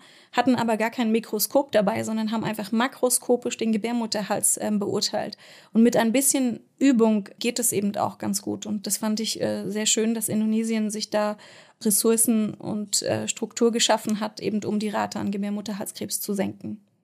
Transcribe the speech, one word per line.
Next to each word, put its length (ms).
hatten 220
aber 220
gar 140
kein 200
Mikroskop 600
dabei, 320
sondern 280
haben 120
einfach 280
makroskopisch 840
den 140
Gebärmutterhals, 880
ähm, 160
beurteilt. 580
Und 100
mit 160
ein 140
bisschen 480
Übung 500
geht 180
es 140
eben 240
auch 240
ganz 240
gut. 240
Und 180
das 120
fand 220
ich, 220
äh, 260
sehr 200
schön, 260
dass 160
Indonesien 640
sich 180
da 280
Ressourcen 720
und, 480
äh, 260
Struktur 440
geschaffen 480
hat, 200
eben 240
um 160
die 100
Rate 300
an 120
Gebärmutterhalskrebs 920
zu 120
senken. 480